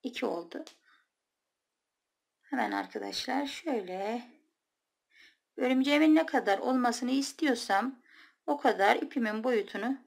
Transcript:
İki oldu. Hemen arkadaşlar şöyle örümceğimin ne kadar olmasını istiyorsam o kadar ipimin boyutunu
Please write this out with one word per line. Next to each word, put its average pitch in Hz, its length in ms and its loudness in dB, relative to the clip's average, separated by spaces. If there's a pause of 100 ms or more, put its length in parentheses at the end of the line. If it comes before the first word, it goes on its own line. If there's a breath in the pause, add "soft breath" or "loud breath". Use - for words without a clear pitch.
İki 247 220 -8
oldu. 175 400 -6 (1800 soft breath)
Hemen 226 300 -2
arkadaşlar 196 760 -4
şöyle 220 840 -6 (1300 soft breath)
örümceğimin 285 580 4
ne 320 100 4
kadar 233 340 2
olmasını 247 520 0
istiyorsam 262 880 0 (460 soft breath)
o 294 100 0
kadar 208 380 4
ipimin 220 480 -4
boyutunu 233 640 -2